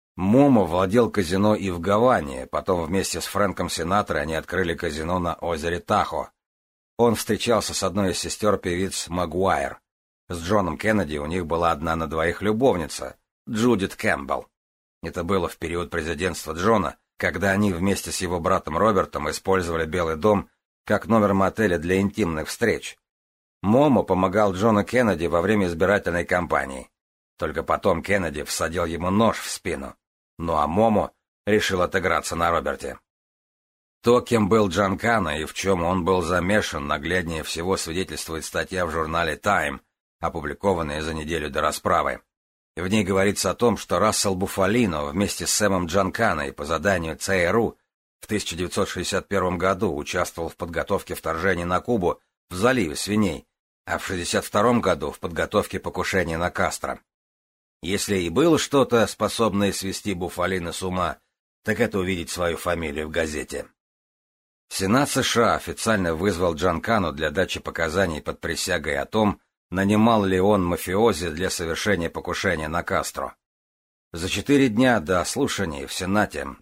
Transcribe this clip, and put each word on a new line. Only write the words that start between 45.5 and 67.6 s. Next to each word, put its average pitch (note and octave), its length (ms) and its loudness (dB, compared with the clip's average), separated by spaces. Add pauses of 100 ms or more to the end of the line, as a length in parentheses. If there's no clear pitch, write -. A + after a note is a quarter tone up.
Сэмом F#2+ 360 2
Джанканой F2 640 0
по D2 100 -10
заданию D#2+ 540 0
Ц - 160 -4 (100)
Р F#2 140 2
У A2 200 0 (440)
в - 60 -20
тысяча G2+ 280 -4
девятьсот F2+ 320 -2
шестьдесят F2+ 400 -4
первом F#2 300 0
году F#2 360 0
участвовал E2 540 -4
в - 80 -14
подготовке E2+ 600 -4
вторжения E2+ 500 -2
на F2+ 160 0
Кубу F2+ 400 0 (280)
в F2+ 60 -12
заливе G2+ 400 2
Свиней, F#2+ 500 -2 (440)
а E2+ 80 -2
в - 80 -10
шестьдесят F#2 400 -2
втором A2 360 2
году D#2 300 0
в - 80 -12
подготовке F2 600 -2
покушения E2+ 580 -2
на F2 140 -2
Кастро. D#2+ 480 -4 (840)
Если G2 380 -2
и E2+ 100 -2
было D3 300 4
что-то, A#2 480 2
способное G2+ 680 0
свести G2 400 -6
Буфалино F2 600 -4
с - 100 -8
ума, F2+ 340 -2 (460)
так G#2+ 160 -2
это G#2+ 180 0
увидеть F2+ 320 -2
свою E2+ 280 -2
фамилию D#2 500 -4
в D#2 40 -12
газете. D2+ 560 -4 (1000)
Сенат A#2+ 400 0
С C3 140 0
Ш A2 300 2
А - 20 2
официально F2 580 -2
вызвал F2 400 0
Джанкано F2 600 0
для D2+ 180 -2
дачи F2 280 -2
показаний E2 640 -2